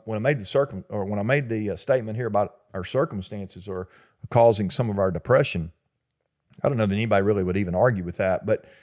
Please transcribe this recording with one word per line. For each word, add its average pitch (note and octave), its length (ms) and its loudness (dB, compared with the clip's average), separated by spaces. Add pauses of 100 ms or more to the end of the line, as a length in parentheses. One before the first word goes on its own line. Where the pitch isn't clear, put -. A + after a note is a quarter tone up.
when A2 120 -6
I - 20 -4
made C3+ 200 0
the G2 60 -10
circum-, C#3 420 -2
or G2+ 180 -4
when G2+ 120 -2
I G2+ 60 -2
made C3 260 0
the, G#2+ 220 -2
uh, E2+ 60 -4
statement A2 380 -2
here B2 120 -4
about G#2 300 -2 (180)
our F#2 80 -6
circumstances G2+ 840 -6
are F#2 220 -8 (400)
causing A2 400 6
some A#2 220 -2
of G2 80 -2
our F#2+ 100 2
depression, F2 600 0 (920)
I - 60 2
don't C3+ 80 0
know A2 80 2
that G2 100 2
anybody G#2 260 2
really G2+ 220 2
would F2+ 140 0
even F2+ 180 -2
argue G2 300 2
with E2+ 100 -8
that, F#2 300 0
but, - 180 -2 (200)